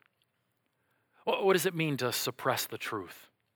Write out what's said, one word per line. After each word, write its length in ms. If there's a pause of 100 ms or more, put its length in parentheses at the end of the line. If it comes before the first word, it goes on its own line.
(1300)
Wh-, 200
what 80
does 140
it 80
mean 220
to 140
suppress 540
the 140
truth? 500 (260)